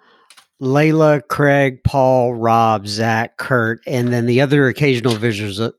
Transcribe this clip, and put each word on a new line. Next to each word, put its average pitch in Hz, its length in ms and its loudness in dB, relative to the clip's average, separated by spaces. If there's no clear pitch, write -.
Layla, 151 680 2
Craig, 139 560 0
Paul, 131 520 0
Rob, 113 520 2
Zach, 113 500 -2
Kurt, 117 480 -2
and 123 280 -4
then 120 140 -2
the 120 140 2
other 139 280 2
occasional 123 480 0
visitors, 104 420 -4
uh, 113 200 -6